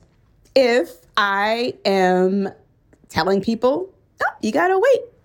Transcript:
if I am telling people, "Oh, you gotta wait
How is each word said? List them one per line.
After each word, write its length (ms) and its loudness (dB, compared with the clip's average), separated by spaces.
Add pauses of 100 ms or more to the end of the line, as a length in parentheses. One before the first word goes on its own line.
(540)
if 360 2 (260)
I 560 -2 (120)
am 640 0 (600)
telling 320 0
people, 480 -2 (320)
"Oh, 100 -2 (100)
you 100 -4
gotta 260 0
wait 240 2 (240)